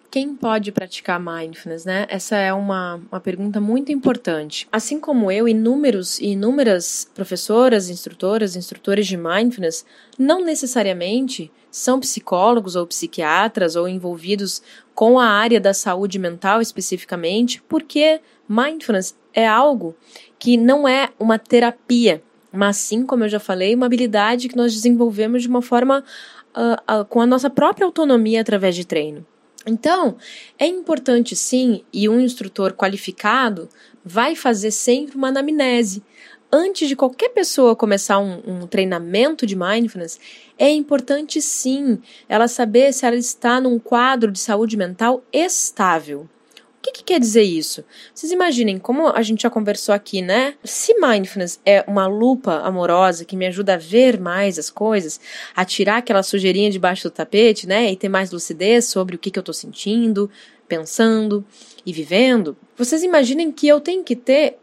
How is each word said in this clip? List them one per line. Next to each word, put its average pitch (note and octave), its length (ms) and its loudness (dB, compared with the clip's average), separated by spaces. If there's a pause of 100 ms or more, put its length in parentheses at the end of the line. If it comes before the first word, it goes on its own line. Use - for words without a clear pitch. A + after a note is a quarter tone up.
Quem C#4 240 -4
pode A3 380 -2
praticar F#3 480 -6
mindfulness, E3 640 -10
né? F#3 240 -4
Essa G3+ 280 -4
é F#3+ 140 0
uma, F#3+ 480 -4 (120)
uma F#3 80 -10
pergunta G3 420 -6
muito B3+ 300 -2
importante. B3 800 -4
Assim A3 280 -4
como B3 300 0
eu, G#3+ 180 2
inúmeros A3+ 720 0
e G#3 100 -4
inúmeras G#3 840 0
professoras, G#3 800 0
instrutoras, F#3+ 640 -4
instrutores G3 500 -4
de F#3+ 120 -6
mindfulness F3+ 680 -2 (320)
não D#4+ 260 2
necessariamente A3+ 1080 -4 (180)
são B3+ 300 0
psicólogos G3 760 0
ou F3 120 -4
psiquiatras E3+ 880 -2
ou F3 120 -2
envolvidos F#3 760 -6 (340)
com A#3+ 240 6
a A#3+ 80 4
área A3 340 4
da G3 120 4
saúde G3 460 -4
mental F#3 420 0
especificamente, F#3 1080 -4
porque D#4 500 2 (280)
mindfulness A#3 680 -2 (180)
é A3+ 140 4
algo A3 480 2 (420)
que A#3+ 200 2
não C4+ 300 4
é C4 220 2 (100)
uma A3 180 2
terapia, A#3+ 840 2 (280)
mas G3+ 260 0
sim, A#3 280 -4
como B3+ 180 0
eu G#3+ 60 -2
já G#3 100 -2
falei, G3 360 0
uma B3+ 100 2
habilidade A#3+ 640 0
que B3 80 -6
nós A#3+ 160 2
desenvolvemos A#3 720 0
de B3 40 -6
uma B3 140 0
forma, C4 420 2 (500)
ah, A#3 340 -2
ah, G#3+ 180 0
com A#3 160 0
a A#3+ 40 4
nossa B3+ 240 2
própria D#4+ 360 2
autonomia A#3+ 560 2
através G3 340 0
de F3+ 100 -8
treino. D3+ 400 -6 (400)
Então, B3+ 520 0 (400)
é C#4 80 0
importante C4+ 720 0
sim, B3+ 480 0 (100)
e G#3 160 0
um A#3 100 4
instrutor G3 540 -2
qualificado G3+ 960 -2 (340)
vai A#3 320 -2
fazer G#3+ 360 -2
sempre C4+ 440 -2
uma C4+ 120 -2
anamnese. C4 720 0 (500)
Antes E4+ 360 2
de C4+ 80 -2
qualquer C4 340 0
pessoa C#4 460 2
começar G3+ 420 0
um, G3 260 -4
um F3+ 220 -10
treinamento F#3+ 800 -2
de G3 100 -2
mindfulness, F#3+ 640 -4 (380)
é C4+ 100 4
importante D4 760 0
sim C4 560 -2 (280)
ela A3+ 200 2
saber A#3+ 440 4
se C4 140 -2
ela A#3+ 100 2
está B3 460 0
num B3+ 160 2
quadro A#3+ 540 2
de F#3+ 80 -8
saúde A3 360 -2
mental A3 560 -2
estável. E3+ 880 0
O - 600 -20
que C5+ 100 -8
que - 120 -16
quer F4+ 160 2
dizer A3 240 4
isso? D#3+ 400 -4 (320)
Vocês D#4+ 160 -6
imaginem, A#3+ 480 0
como C#4 300 0
a - 120 0
gente A3 220 -2
já A#3 60 2
conversou G#3 440 -2
aqui, G3+ 300 -4
né? A#3+ 400 0
Se - 320 0
mindfulness G3+ 680 0
é G3 240 6
uma G3 200 0
lupa G#3+ 540 0
amorosa F3 640 2
que F#3+ 120 -10
me F#3 80 -2
ajuda F#3 300 0
a - 20 -2
ver G#3+ 420 4
mais F#3 380 -2
as - 140 -10
coisas, G#3 480 -2 (360)
a F3+ 80 0
tirar G3+ 340 0
aquela G#3+ 260 0
sujeirinha G3 480 0
debaixo F#3 320 -2
do E3+ 100 -8
tapete, G#3 540 2
né? G3+ 240 2
E F#3+ 40 -4
ter G3 140 -4
mais F#3+ 220 0
lucidez F#3 540 0
sobre F#3 300 -4
o E3 40 -10
que - 100 -8
que F#3+ 80 -6
eu F#3 60 -6
tô D#3+ 100 -10
sentindo, G#3 800 -2 (380)
pensando G#3 760 0 (420)
e F#3 60 -8
vivendo, F3+ 640 2 (220)
vocês D#4 260 -2
imaginem D#4 480 2
que - 160 -2
eu D4 140 6
tenho F4+ 220 -4
que A#3+ 120 -4
ter C4+ 480 2